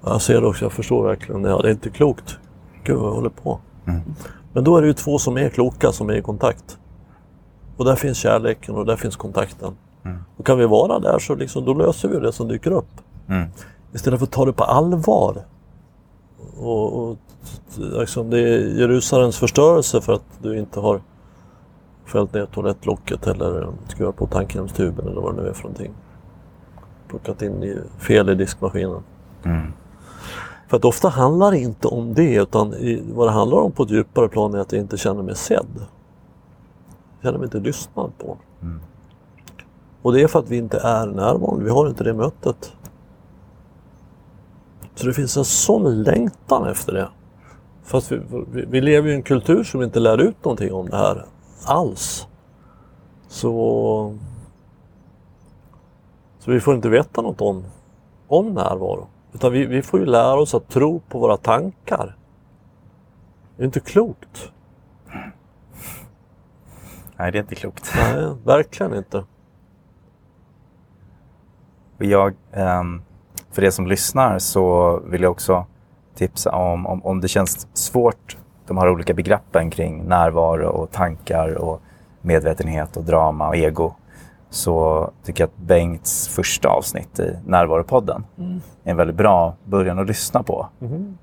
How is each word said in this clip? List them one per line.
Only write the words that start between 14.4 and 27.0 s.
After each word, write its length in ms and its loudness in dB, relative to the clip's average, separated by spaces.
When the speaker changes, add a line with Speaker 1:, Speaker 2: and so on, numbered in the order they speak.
Speaker 1:
det 80 2
på 100 0
allvar. 760 2
Och, 340 -2
och 80 -10
liksom, 520 -4
det 100 2
är 400 2
Jerusalems 580 4
förstörelse 640 4
för 120 0
att 100 -2
du 180 -6
inte 200 -8
har 220 0
fällt 280 -2
ner 120 -4
toalettlocket 840 -6
eller 400 -4
skruvat 280 -6
på 120 -4
tandkrämstuben 800 -4
eller 140 -6
vad 140 -4
det 60 -8
nu 80 -6
är 40 -10
för 100 -14
någonting. 280 -14